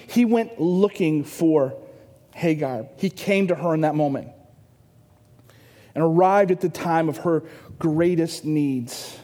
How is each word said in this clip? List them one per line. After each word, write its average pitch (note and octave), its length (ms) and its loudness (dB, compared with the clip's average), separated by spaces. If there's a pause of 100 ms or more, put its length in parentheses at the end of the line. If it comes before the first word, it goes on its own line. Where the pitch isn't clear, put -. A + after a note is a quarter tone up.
he A#3+ 160 2
went A#3 360 0
looking F3 640 0
for D#3 500 2 (600)
Hagar. D3 520 -2 (100)
He - 140 -2
came G3 380 0
to F3 60 0
her E3 200 -2
in D#3 80 0
that D#3 120 0
moment C#3+ 340 -2 (1700)
and D3+ 100 0
arrived F#3 460 4
at F3+ 100 0
the F3+ 80 0
time E3 400 0
of D3 100 -4
her D#3+ 260 0 (340)
greatest E3 680 0
needs. C#3+ 800 -4